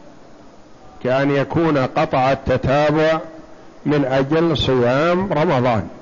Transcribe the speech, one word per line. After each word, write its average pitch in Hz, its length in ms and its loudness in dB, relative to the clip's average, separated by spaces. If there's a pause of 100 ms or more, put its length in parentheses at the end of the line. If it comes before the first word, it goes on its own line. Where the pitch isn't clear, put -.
(1040)
كأن 135 260 0
يكون 143 480 0
قطع 135 540 0
التتابع 151 840 2 (680)
من 143 180 2
أجل 139 520 0
صيام 143 760 2
رمضان، 127 560 0 (140)